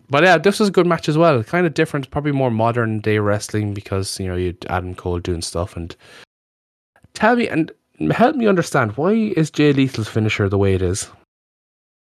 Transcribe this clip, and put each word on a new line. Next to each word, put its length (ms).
But 140
yeah, 140
this 220
was 80
a 40
good 140
match 220
as 80
well. 260
Kind 240
of 80
different, 360
probably 220
more 180
modern 500
day 180
wrestling 560
because, 460
you 80
know, 80
you 120
had 200
Adam 260
Cole 260
doing 220
stuff. 340
And 200
tell 220
me, 120
and 240
help 240
me 100
understand, 520
why 140
is 380
Jay 220
Lethal's 360
finisher 400
the 100
way 160
it 80
is? 260